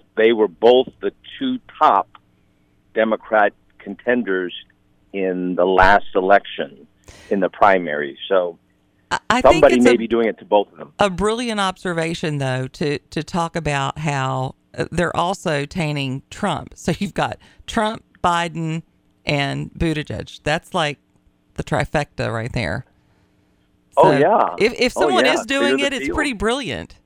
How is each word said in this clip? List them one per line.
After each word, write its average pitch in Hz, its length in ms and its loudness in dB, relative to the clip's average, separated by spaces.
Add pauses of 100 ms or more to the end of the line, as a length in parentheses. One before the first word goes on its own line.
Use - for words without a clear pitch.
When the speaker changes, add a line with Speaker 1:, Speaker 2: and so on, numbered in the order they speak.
(160)
Speaker 1:
they 113 160 4
were 107 160 2
both 123 400 4 (140)
the 98 100 -4 (260)
two 127 220 -4 (180)
top - 300 4 (840)
Democrat 110 580 0 (260)
contenders 98 760 -4 (580)
in 92 440 -4
the 87 100 2
last 95 400 4 (100)
election 95 720 0 (420)
in 101 120 0
the 90 80 0
primary. 76 680 0 (100)
So 90 300 0 (540)
Speaker 2:
I, - 80 -2 (100)
I 247 120 2
think 147 140 8
Speaker 1:
somebody 135 220 6
Speaker 2:
it's 120 80 4
Speaker 1:
may 120 100 8
Speaker 2:
a, - 20 2
Speaker 1:
be 113 100 -6
doing 117 200 0
it 101 120 -4
to - 60 -20
both 104 260 2
of 82 60 -20
them. 76 220 -18
Speaker 2:
a 202 100 4
brilliant 214 500 -4
observation, 170 800 -4
though, 131 300 -4
to, 147 320 -6
to - 240 -10
talk 165 320 -6
about 143 440 -4
how, 131 560 -4 (220)
uh, - 140 -6
they're 165 240 -2
also 165 500 -2
tainting 143 640 -4
Trump. - 460 -6
So - 240 -4
you've 196 160 -8
got 127 220 -4 (300)
Trump, 220 360 -4 (200)
Biden, 165 600 -2 (420)
and 143 480 -2
Buttigieg. - 680 -6
That's 151 320 -4
like 147 220 -2 (580)
the - 80 -6
trifecta 143 680 -4
right 113 220 -8
there. 110 320 -4 (1120)
Speaker 1:
Oh, 151 140 8
Speaker 2:
So 147 60 2
Speaker 1:
yeah. 143 420 2
Speaker 2:
if, 226 200 2
if 247 180 0
Speaker 1:
Oh, 240 40 0
Speaker 2:
someone 285 240 2
Speaker 1:
yeah. 254 80 2
Speaker 2:
is 220 120 -4
doing 277 300 0
Speaker 1:
Clear 277 120 -2
Speaker 2:
it, - 40 -2
Speaker 1:
the 277 60 -6
Speaker 2:
it's - 80 -6
Speaker 1:
field. 339 100 -6
Speaker 2:
pretty 294 180 -2
brilliant. 202 600 -6 (100)